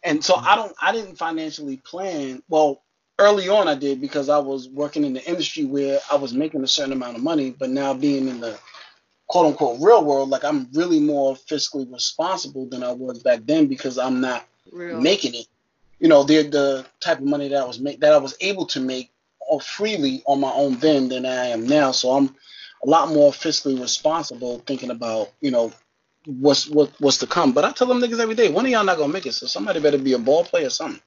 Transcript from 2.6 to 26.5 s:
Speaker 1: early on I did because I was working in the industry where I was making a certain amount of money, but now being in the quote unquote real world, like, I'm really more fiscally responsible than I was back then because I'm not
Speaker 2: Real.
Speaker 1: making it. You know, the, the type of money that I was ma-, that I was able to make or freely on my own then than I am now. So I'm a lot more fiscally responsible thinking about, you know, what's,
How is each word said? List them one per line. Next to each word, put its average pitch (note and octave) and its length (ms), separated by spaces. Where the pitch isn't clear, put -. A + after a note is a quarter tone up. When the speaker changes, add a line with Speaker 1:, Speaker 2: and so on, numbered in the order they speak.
Speaker 1:
early G3+ 300
on G3 200
I D3+ 60
did C#3 260
because C#3 280
I D3 100
was C3+ 300
working D3 340
in C3+ 120
the B2+ 120
industry E3 380
where C#3 340
I D3 60
was C3 180
making D3+ 280
a C3 60
certain C3+ 240
amount B2 240
of A#2 60
money, C#3+ 300
but C3 180
now C#3 240
being C3+ 340
in A#2+ 120
the A2+ 180
quote F3 180
unquote C3+ 340
real G3+ 240
world, C#3 240
like, C3+ 160
I'm C#3+ 300
really E3 260
more C#3+ 360
fiscally C#3 540
responsible C#3+ 760
than B2+ 160
I B2 100
was B2 300
back A#2+ 240
then D3+ 200
because C3 300
I'm B2+ 240
not B2+ 260
Speaker 2:
Real. F3 300
Speaker 1:
making E3+ 360
it. - 100
You D#3+ 100
know, C#3+ 160
the, D3+ 180
the C#3 420
type E3 200
of C3+ 60
money C#3+ 220
that C#3 160
I - 20
was A#2+ 140
ma-, C#3 220
that D3+ 120
I D3+ 60
was C3+ 220
able F#3+ 260
to - 140
make C3 320
or D3 220
freely E3+ 640
on C#3 140
my C3+ 100
own C3+ 280
then C#3 300
than B2+ 160
I B2+ 220
am A2+ 180
now. C#3 280
So B2+ 180
I'm C#3 240
a B2+ 40
lot D#3+ 220
more D3 200
fiscally C#3 500
responsible B2 840
thinking C3 240
about, A2+ 400
you C#3 120
know, A#2 180
what's, C3+ 420